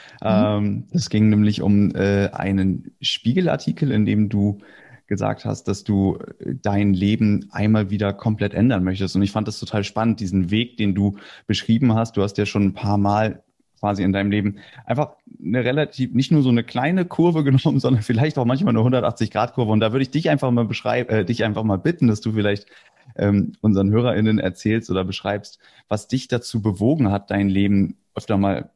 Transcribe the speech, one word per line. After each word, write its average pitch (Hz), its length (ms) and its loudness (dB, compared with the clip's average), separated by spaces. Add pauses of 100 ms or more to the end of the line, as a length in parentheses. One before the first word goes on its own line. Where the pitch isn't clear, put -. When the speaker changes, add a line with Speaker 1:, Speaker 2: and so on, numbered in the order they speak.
(220)
Speaker 1:
Mhm. - 60 -4
Speaker 2:
Ähm, 104 640 0
es - 200 -2
ging 107 180 4
nämlich 104 320 2
um, 101 320 2
äh, 98 360 2
einen 95 720 -2
Spiegelartikel, - 920 -2
in 107 140 2
dem 104 240 2
du 101 300 0 (480)
gesagt 107 360 -4
hast, 104 240 -8
dass 98 160 -6
du, 98 360 0 (200)
äh, - 220 -8
dein 101 320 0
Leben 104 580 0
einmal 107 380 0
wieder 101 240 -2
komplett 104 400 -4
ändern 104 300 2
möchtest. 92 320 -2
Und 98 80 2
ich 98 80 0
fand 107 160 -4
das - 120 -10
total 104 240 -4
spannend, 110 360 -2
diesen 95 320 -2
Weg, 117 260 -2
den 101 160 0
du 101 240 0 (300)
beschrieben 113 480 2
hast. 113 200 -2
Du 101 60 0
hast 101 160 -2
ja 104 80 0
schon 104 180 0
ein 98 100 2
paar 104 240 -2
Mal 101 460 0 (360)
quasi 101 240 -2
in 95 100 2
deinem 98 160 0
Leben 101 280 -2 (280)
einfach 135 300 -4 (280)
eine 113 220 -2
relativ, 131 480 -4
nicht - 180 2
nur 151 120 4
so 127 60 2
eine 117 140 2
kleine 170 420 -2
Kurve 165 380 2
<laughs> - 0 -
genommen, 135 360 2
sondern 123 240 2
vielleicht 127 340 0
auch 127 80 0
manchmal 131 280 0
eine 113 100 2
hundertachtzig 117 480 0
Grad 107 220 -2
Kurve. 113 180 0
Und 107 80 4
da 110 120 2
würde 131 120 0
ich 131 80 -8
dich 160 180 -2
einfach 139 220 0
mal 120 140 2
beschreib-, 117 460 -4
äh, 110 140 2
dich 113 180 -2
einfach 110 200 -2
mal 104 140 0
bitten, 147 300 0
dass 104 140 2
du 110 120 -4
vielleicht, 104 340 -2 (500)
ähm, 101 440 2
unseren 101 280 2
HörerInnen 110 500 2
erzählst 107 500 -2
oder 92 140 -2
beschreibst, 101 560 -8 (300)
was 107 180 -4
dich - 220 -6
dazu 117 320 -4
bewogen 107 500 2
hat, 101 200 -4
dein 101 180 0
Leben 98 480 2 (180)
öfter - 220 -4
mal 98 380 -2